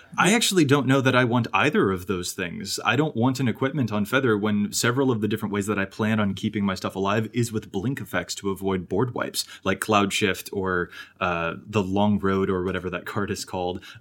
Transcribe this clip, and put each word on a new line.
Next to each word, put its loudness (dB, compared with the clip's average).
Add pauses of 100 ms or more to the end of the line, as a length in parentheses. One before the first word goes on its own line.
(180)
I 6
actually 4
don't 4
know 6
that 4
I 6
want 2
either 4
of -4
those -2
things. -6
I 2
don't 0
want 2
an 0
equipment -2
on 0
Feather 2
when 0
several 2
of -2
the 0
different -4
ways -2
that 0
I 0
plan 0
on 0
keeping -2
my 0
stuff -6
alive 0
is -2
with -8
blink -4
effects -4
to -6
avoid -2
board 0
wipes, -6 (180)
like 0
Cloud 2
Shift 0
or, 0 (320)
uh, -2 (120)
the 0
Long 2
Road 0
or 0
whatever -4
that -6
card -4
is -6
called, -4 (200)